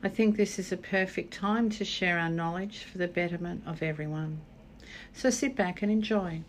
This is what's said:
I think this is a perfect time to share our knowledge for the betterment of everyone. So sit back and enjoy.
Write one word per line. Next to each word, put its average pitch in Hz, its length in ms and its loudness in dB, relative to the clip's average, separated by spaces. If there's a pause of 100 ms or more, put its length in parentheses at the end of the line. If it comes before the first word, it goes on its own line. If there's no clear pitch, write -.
I 196 60 0
think 214 280 4
this 202 220 2
is 185 140 -2
a 180 40 0
perfect - 560 -2
time 214 380 2
to 214 140 -2
share 180 340 0
our 165 120 2
knowledge 170 520 -2
for - 160 -14
the 175 80 2
betterment 175 580 -2
of 165 160 -6
everyone. 156 600 -4 (720)
So - 180 2
sit 269 240 0
back 180 280 0
and 208 100 4
enjoy. 196 560 2